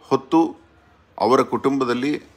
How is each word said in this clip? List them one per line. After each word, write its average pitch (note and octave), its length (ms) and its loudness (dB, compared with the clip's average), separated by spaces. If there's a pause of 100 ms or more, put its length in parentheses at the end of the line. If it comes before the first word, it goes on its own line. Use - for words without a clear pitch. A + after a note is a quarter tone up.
ಹೊತ್ತು - 560 -2 (600)
ಅವರ B2 240 4
ಕುಟುಂಬದಲ್ಲಿ B2+ 800 -2 (140)